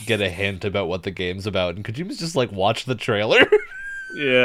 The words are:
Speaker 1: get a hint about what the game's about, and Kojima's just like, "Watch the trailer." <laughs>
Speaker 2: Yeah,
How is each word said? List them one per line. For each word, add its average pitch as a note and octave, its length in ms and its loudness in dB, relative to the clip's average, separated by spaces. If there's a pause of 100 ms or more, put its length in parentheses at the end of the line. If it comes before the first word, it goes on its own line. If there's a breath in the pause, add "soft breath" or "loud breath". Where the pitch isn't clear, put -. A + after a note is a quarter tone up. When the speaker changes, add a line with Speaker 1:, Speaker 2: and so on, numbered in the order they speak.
Speaker 1:
get G#2+ 160 0
a G2 80 2
hint F#2+ 360 -4
about G2+ 240 -2
what F#2 160 -4
the G2 80 -6
game's F#2 340 -4
about, F2+ 300 0
and G#2 80 -10
Kojima's E3 340 -8
just E3 160 -6
like, B2 160 0
"Watch G2+ 360 0
the B2+ 100 -2
trailer." A2+ 420 2
<laughs> C6+ 800 2
Speaker 2:
Yeah, D3 80 -2 (200)